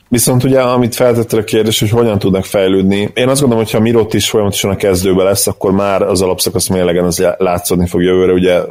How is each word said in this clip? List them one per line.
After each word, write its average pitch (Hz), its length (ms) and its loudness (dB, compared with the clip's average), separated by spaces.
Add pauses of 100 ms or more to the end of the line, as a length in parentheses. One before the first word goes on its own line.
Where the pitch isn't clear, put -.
Viszont 123 360 0
ugye, 131 160 2
amit 123 340 0
feltettél 117 440 0
a 107 60 -2
kérdés, 110 360 0
hogy 110 100 0
hogyan 117 280 2
tudnak 95 260 0
fejlődni, 98 720 0
én 123 140 0
azt 135 120 0
gondolom, 117 240 2
hogy 110 80 -6
ha 117 80 0
Mirot 113 340 2
is 107 160 -2
folyamatosan 101 400 -2
a 95 60 -2
kezdőbe 92 460 0
lesz, 98 240 0
akkor 98 260 -2
már 98 300 0
az 98 200 0
alapszakasz 90 460 -2
mérlegen 90 360 0
az 87 140 -2
já-, 87 200 0
látszódni 90 480 -2
fog 87 160 -2
jövőre, 92 300 2
ugye 90 280 2 (100)